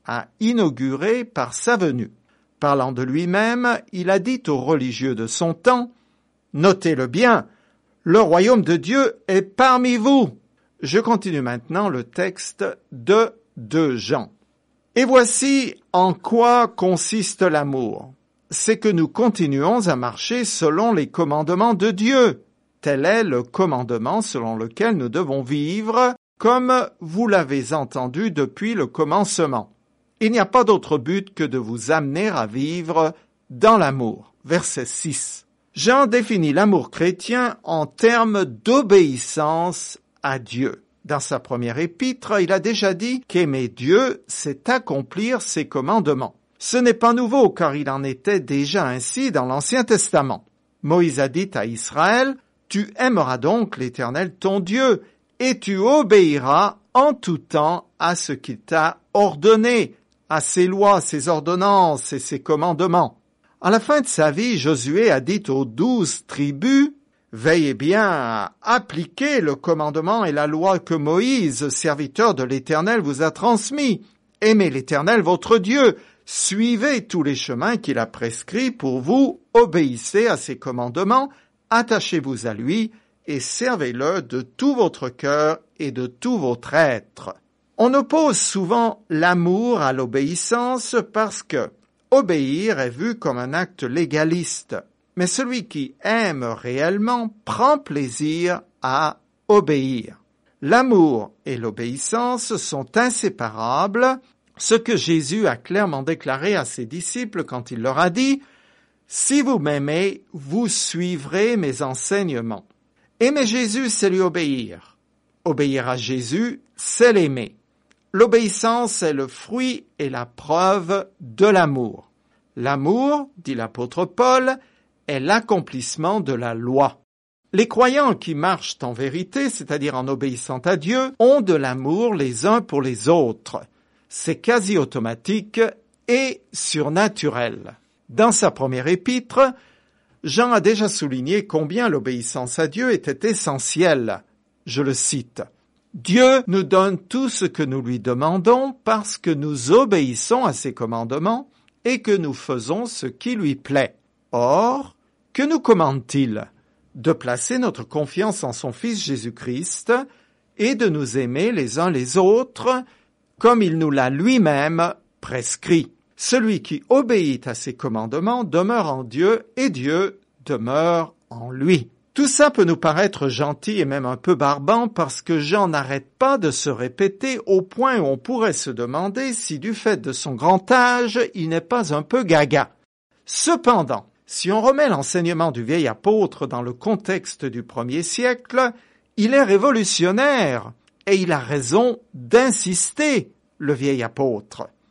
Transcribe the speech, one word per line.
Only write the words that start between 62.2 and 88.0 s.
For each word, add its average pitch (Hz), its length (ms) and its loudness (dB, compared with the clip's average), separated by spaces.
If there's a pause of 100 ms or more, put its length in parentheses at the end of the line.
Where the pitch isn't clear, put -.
commandements. » 165 800 0 (400)
À 180 100 0
la 220 80 6
fin 294 220 2
de 240 60 -4
sa 156 260 2
vie, 214 260 -2
Josué 147 540 2
a 131 80 2
dit 185 280 -4
aux 135 160 0
douze 170 600 -2
tribus, « 208 640 0 (420)
Veillez 143 420 2
bien 165 280 2
à 120 500 -2 (100)
appliquer 240 800 -2
le 151 140 0
commandement 160 720 -2
et 160 80 -2
la 147 140 0
loi 165 340 0
que - 140 -4
Moïse, 160 720 0
serviteur 151 640 0
de 131 80 -4
l'Éternel, 156 580 0
vous 143 220 -2
a 156 80 2
transmis. 240 720 0 (360)
Aimez 214 300 4
l'Éternel 147 500 0
votre 180 380 2
Dieu, 226 400 4 (260)
suivez 233 840 -2
tous 175 160 -2
les 139 120 0
chemins 131 420 -4
qu'il - 220 -4
a 113 80 0
prescrits 185 640 -4
pour 131 300 -4
vous, 240 400 2 (120)
obéissez 175 720 2
à 175 120 0
ses - 200 -10
commandements, 151 720 -2 (400)
attachez-vous 165 800 -2
à 110 80 -4
lui 190 380 -4 (340)
et 143 140 -4
servez-le 156 840 -4
de 120 180 -6
tout 262 340 -2
votre 180 340 0
cœur 151 500 0 (200)
et 143 120 -6
de 127 160 -6
tout 233 320 -4
votre 123 340 -4
être. » 131 600 0 (420)
On 240 160 2
oppose 277 460 2